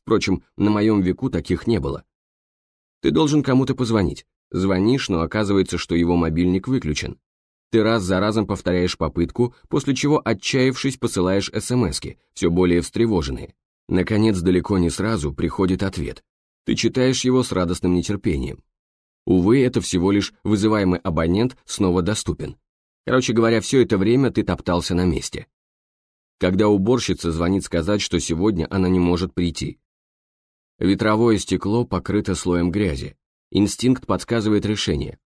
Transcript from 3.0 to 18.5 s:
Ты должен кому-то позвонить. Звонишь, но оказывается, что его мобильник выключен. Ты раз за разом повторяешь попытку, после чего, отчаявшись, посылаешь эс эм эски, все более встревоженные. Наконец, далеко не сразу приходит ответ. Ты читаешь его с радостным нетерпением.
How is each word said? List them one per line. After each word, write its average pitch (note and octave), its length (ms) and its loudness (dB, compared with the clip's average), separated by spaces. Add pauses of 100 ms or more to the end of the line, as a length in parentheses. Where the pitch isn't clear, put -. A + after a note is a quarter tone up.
Ты C3+ 80 2
должен D3 320 2
кому-то C3 320 2
позвонить. G#2+ 500 0 (260)
Звонишь, G2 600 0
но E2+ 100 0
оказывается, F#2+ 560 0
что E2 180 -4
его E2+ 220 4
мобильник F2 500 0
выключен. F2 520 -4 (520)
Ты A2 120 2
раз A2 220 2
за F#2 160 0
разом G#2+ 260 0
повторяешь F2+ 500 -2
попытку, E2+ 580 -2 (140)
после C#3 260 -2
чего, C#3+ 300 0
отчаявшись, B2+ 720 -2
посылаешь G2 560 -2
эс - 200 -6
эм A#2+ 180 2
эски, - 280 -10 (140)
все F2 180 0
более F2 300 2
встревоженные. F#2 760 -2 (340)
Наконец, G2+ 520 2
далеко F2+ 380 2
не E2+ 100 2
сразу E2+ 460 -4
приходит F2+ 480 -2
ответ. F#2+ 420 -6 (400)
Ты - 120 0
читаешь B2+ 480 0
его B2+ 180 2
с B2 80 -4
радостным F2+ 440 0
нетерпением. E2 680 -2 (640)